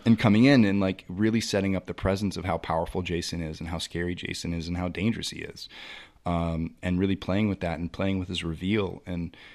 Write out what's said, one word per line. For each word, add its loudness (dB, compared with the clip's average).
and 8
coming 6
in 8
and, 4
like, 0
really 2
setting 0
up -4
the -8
presence 0
of -6
how 2
powerful -2
Jason -4
is -8
and -8
how -4
scary -4
Jason -6
is -6
and -4
how -2
dangerous -2
he -10
is. -12
Um, -2
and 0
really 2
playing 0
with -4
that -4
and -6
playing -2
with -4
his -4
reveal -2
and, -6